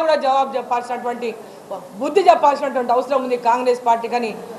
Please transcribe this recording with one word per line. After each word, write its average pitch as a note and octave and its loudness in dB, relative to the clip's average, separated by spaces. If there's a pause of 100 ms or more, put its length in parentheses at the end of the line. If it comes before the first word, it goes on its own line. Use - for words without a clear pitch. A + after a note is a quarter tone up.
కూడా D#4 2 (100)
జవాబు C4 0 (100)
చెప్పాల్సినటువంటి, A#3+ -6 (720)
బుద్ధి D4+ 2
చెప్పాల్సినటువంటి C4+ 4
అవసరం C4 0
ఉంది B3 -2 (120)
కాంగ్రెస్ B3 2
పార్టీకని A#3 0 (280)